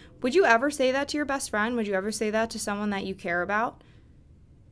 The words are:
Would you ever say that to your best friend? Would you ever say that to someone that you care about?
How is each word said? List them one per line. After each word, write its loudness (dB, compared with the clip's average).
Would 0
you 6
ever 6
say 2
that -2
to -6
your -2
best -4
friend? 0
Would -2
you -2
ever -2
say -4
that 0
to -10
someone -4
that -4
you -6
care -2
about? -2